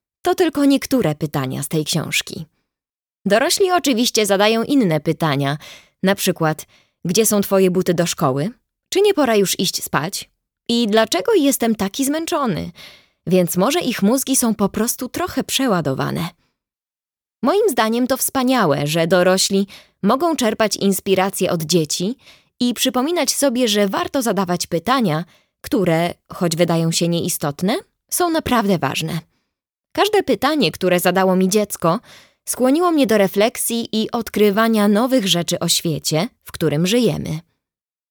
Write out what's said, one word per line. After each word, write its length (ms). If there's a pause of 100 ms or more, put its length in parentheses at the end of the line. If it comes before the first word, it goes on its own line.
(220)
To 120
tylko 300
niektóre 500
pytania 480
z 60
tej 160
książki. 640 (800)
Dorośli 440
oczywiście 560
zadają 360
inne 380
pytania, 580 (440)
na 120
przykład: 520 (380)
„Gdzie 220
są 140
twoje 300
buty 240
do 120
szkoły?”, 440 (380)
„Czy 120
nie 140
pora 220
już 240
iść 220
spać?” 480 (380)
i 180
„Dlaczego 480
jestem 400
taki 300
zmęczony?”, 640 (560)
więc 300
może 240
ich 220
mózgi 340
są 180
po 140
prostu 400
trochę 360
przeładowane. 840 (1120)
Moim 280
zdaniem 360
to 100
wspaniałe, 720
że 200
dorośli 600 (360)
mogą 340
czerpać 400
inspiracje 760
od 120
dzieci 540 (440)
i 140
przypominać 600
sobie, 340
że 200
warto 340
zadawać 440
pytania, 580 (360)
które, 540 (180)
choć 240
wydają 360
się 160
nieistotne, 680 (340)
są 200
naprawdę 480
ważne. 400 (760)
Każde 300
pytanie, 500
które 280
zadało 360
mi 120
dziecko, 520 (480)
skłoniło 420
mnie 160
do 120
refleksji 760
i 180
odkrywania 800
nowych 400
rzeczy 300
o 100
świecie, 600 (160)
w 80
którym 340
żyjemy. 540 (720)